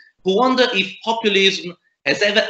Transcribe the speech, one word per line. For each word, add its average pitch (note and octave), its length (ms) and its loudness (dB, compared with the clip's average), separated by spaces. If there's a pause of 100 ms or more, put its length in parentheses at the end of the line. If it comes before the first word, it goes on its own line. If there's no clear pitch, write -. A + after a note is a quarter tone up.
(220)
who F#3+ 140 0
wonder B3+ 380 2
if F#3+ 280 -4
populism G3 720 0 (300)
has C#3 160 -2
ever G#3 260 0